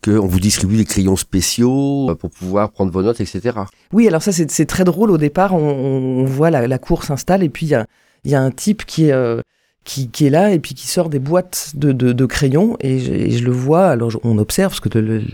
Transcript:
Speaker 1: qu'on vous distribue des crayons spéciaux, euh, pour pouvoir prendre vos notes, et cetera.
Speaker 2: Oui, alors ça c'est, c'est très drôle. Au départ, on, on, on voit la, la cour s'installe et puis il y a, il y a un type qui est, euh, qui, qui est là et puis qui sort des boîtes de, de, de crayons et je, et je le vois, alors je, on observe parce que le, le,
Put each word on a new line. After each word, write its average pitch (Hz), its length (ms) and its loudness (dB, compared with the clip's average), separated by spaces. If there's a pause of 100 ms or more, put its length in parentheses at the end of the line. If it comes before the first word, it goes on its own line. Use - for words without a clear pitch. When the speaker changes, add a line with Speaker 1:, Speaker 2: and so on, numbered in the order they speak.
Speaker 1:
qu'on 107 220 2
vous 92 140 0
distribue 101 380 0
des 107 80 4
crayons 95 300 0
spéciaux, 131 920 0
euh, 127 60 -2
pour 85 160 -10
pouvoir 98 400 -2
prendre 95 200 -2
vos 92 120 0
notes, 117 180 0
et 101 40 -2
cetera. 101 420 -6 (240)
Speaker 2:
Oui, 226 160 4
alors 160 160 2
ça 208 80 0
c'est, 165 180 0
c'est - 160 0
très 185 200 0
drôle. 196 260 2
Au 170 60 4
départ, 170 360 0
on, 175 60 2
on, 135 640 0
on 131 40 2
voit 135 240 2
la, 127 180 2
la 131 120 0
cour - 240 -2
s'installe 180 400 0
et 160 60 0
puis 160 180 -6
il - 20 -4
y 143 60 2
a, 110 100 0 (380)
il 135 80 -2
y 143 40 4
a 135 60 4
un 131 100 2
type 208 340 -2
qui 160 200 0
est, 147 60 4
euh, 123 300 0 (420)
qui, 131 260 -6
qui 151 160 0
est 139 40 6
là 180 220 4
et 175 80 2
puis - 140 -12
qui - 140 -14
sort 180 220 -2
des 147 100 -2
boîtes 165 560 -4
de, 143 160 0
de, 123 220 2
de 127 120 2
crayons 143 540 0
et 131 200 -2
je, 127 120 -4
et 104 200 0
je 120 120 0
le 123 80 0
vois, 143 360 2
alors 117 220 0
je, 110 140 -6
on 117 140 2
observe - 320 0
parce - 100 -10
que 113 180 -2
le, 110 40 2
le, 110 220 -2 (100)